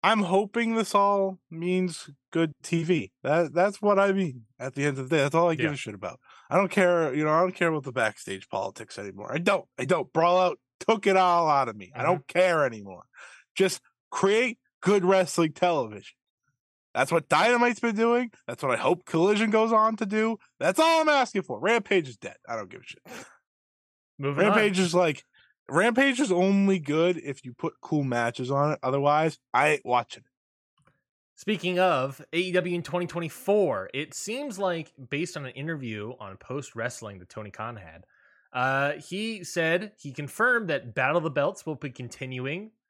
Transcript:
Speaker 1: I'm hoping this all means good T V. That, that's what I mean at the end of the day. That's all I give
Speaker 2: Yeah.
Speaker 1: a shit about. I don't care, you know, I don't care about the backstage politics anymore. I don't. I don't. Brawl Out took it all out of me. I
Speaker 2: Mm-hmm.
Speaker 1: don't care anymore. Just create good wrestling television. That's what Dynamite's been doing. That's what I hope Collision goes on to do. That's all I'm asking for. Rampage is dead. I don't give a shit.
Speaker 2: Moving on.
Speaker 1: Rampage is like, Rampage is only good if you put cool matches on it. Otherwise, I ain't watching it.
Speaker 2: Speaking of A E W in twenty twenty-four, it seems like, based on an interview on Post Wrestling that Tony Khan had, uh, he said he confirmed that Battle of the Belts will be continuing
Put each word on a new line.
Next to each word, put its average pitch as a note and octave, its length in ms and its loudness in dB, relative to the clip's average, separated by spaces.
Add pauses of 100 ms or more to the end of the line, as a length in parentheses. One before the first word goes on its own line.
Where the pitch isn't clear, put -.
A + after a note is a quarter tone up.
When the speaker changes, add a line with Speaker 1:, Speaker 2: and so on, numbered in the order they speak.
Speaker 1:
I'm G#3 200 2
hoping G#3+ 520 0
this A3 200 -2
all G3 440 0 (100)
means F3+ 600 -4 (220)
good E3 220 0 (100)
T E3 200 -2
V. D#3 280 0 (120)
That, D3 300 0
that's G3 280 0
what G3+ 180 4
I G3 140 2
mean C#3 320 -4 (120)
at C3 180 -10
the C#3+ 100 -2
end C#3 120 0
of C3 120 -8
the D#3+ 80 2
day. C#3+ 60 4
That's C#3+ 120 0
all E3+ 140 4
I D#3+ 60 0
give - 160 -2
Speaker 2:
Yeah. - 20 -6
Speaker 1:
a C#3 40 -8
shit G#2+ 180 -10
about. F#2 240 -12 (300)
I C3+ 60 -2
don't F#3+ 160 2
care, F3 420 2
you D3+ 120 -2
know, D3+ 60 2
I D#3+ 100 4
don't F3+ 140 0
care E3+ 140 0
about D3+ 140 -2
the C3 80 -10
backstage G#2 580 -4
politics A2+ 480 -8
anymore. G2+ 360 -12
I D#3 60 -4
don't. F#3 260 0 (120)
I B2+ 80 -6
don't. D#3 280 0
Brawl F3 260 4
Out F3+ 200 0 (200)
took A3 260 0
it F#3+ 120 4
all F3 320 4
out C#3 180 2
of G#2+ 80 -8
me. F#2+ 200 -16
I A#2+ 80 -6
Speaker 2:
Mm-hmm. - 0 -
Speaker 1:
don't D#3+ 240 0
care E3+ 380 2
anymore. G2+ 380 -8 (520)
Just - 260 0 (280)
create A3 480 2 (240)
good G3 220 2
wrestling F3 500 4
television. B2 640 -2 (760)
That's C3+ 180 0
what E3 180 0
Dynamite's A3+ 520 4
been A#3 140 0
doing. A#3 360 2 (160)
That's B2 160 -8
what C3 100 0
I A#2 80 0
hope E3 240 2
Collision G#3 460 2
goes A3+ 220 4
on A3 240 4
to A3 80 -4
do. G#3+ 320 0 (220)
That's F3+ 200 2
all D#4+ 220 4
I'm D#4 80 2
asking B3+ 340 2
for. A2 160 -8
Rampage G3 500 0
is A2+ 80 -16
dead. - 200 -14 (100)
I A#2 80 -6
don't G2+ 140 -10
give E2+ 120 -18
a - 40 -20
shit. - 400 -20 (960)
Speaker 2:
Moving C#3+ 280 0
on. G#3+ 200 4
Speaker 1:
Rampage F#3+ 120 0
is F3 160 2
like, E3+ 280 2 (480)
Rampage A#3+ 480 2
is B3+ 120 0
only G3 480 4
good D#3+ 380 0
if - 280 -10
you B2 80 -14
put - 280 -8
cool D3+ 220 -2
matches A#2+ 480 -2
on C#3+ 220 2
it. - 100 -8
Otherwise, C#3+ 560 0 (140)
I C#3 160 4
ain't D3 160 -2
watching A#2+ 380 -2
it. - 60 -20 (1040)
Speaker 2:
Speaking F3+ 440 -2
of C#3+ 420 2 (120)
A D#3+ 40 -2
E F3+ 140 -2
W F3 240 0
in F3 80 -4
twenty F3 240 -4
twenty-four, E3 840 -2
it D3+ 200 -8
seems A#3+ 460 -8
like, F3 320 -4 (180)
based E3 280 -6
on C#3+ 80 -10
an B2 60 -12
interview B2 680 -8
on G2 180 -14
Post - 380 -12
Wrestling A2+ 440 -10
that F2+ 100 -20
Tony G#2+ 220 -14
Khan A2+ 260 -10
had, F2+ 280 -20 (460)
uh, C3+ 480 0
he G3+ 440 -8
said F3 540 -2
he C#3+ 140 -14
confirmed A3 580 -2
that C3+ 240 -4
Battle C#3 240 2
of D#3+ 60 0
the D#3+ 60 -4
Belts D3 360 -2
will D#3 100 -6
be C3+ 160 -10
continuing C3 800 -10 (180)